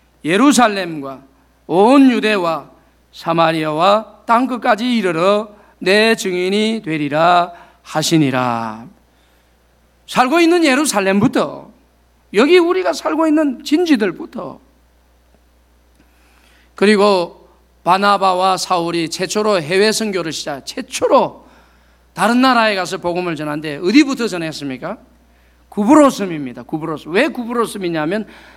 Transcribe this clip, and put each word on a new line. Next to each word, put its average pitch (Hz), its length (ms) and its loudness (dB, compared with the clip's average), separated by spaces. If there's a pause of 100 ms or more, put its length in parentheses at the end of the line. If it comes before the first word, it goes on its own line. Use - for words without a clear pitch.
(240)
예루살렘과 185 960 0 (440)
온 247 460 4
유대와 190 580 -2 (420)
사마리아와 165 1120 0
땅끝까지 240 720 0
이르러 196 600 0 (240)
내 214 360 4
증인이 208 680 -2
되리라" 160 720 0 (300)
하시니라. 127 1000 -2 (1200)
살고 254 320 2
있는 339 260 4
예루살렘부터, 202 1080 0 (640)
여기 285 240 4
우리가 359 360 0
살고 311 340 -2
있는 302 360 0
진지들부터, 220 960 -2 (2250)
그리고 196 720 2 (340)
바나바와 190 720 2
사울이 170 520 -4
최초로 202 520 -2
해외 190 300 0
선교를 190 400 -4
시작, 139 340 -10
최초로 - 840 -2 (640)
다른 226 280 2
나라에 233 340 2
가서 180 220 -6
복음을 175 380 -4
전한데 151 420 -8
어디부터 240 500 0
전했습니까? 160 720 -8 (720)
구브로스입니다. 180 920 2
구브로스. 156 460 -8
왜 214 180 0
구브로스이냐면 214 1000 -6 (320)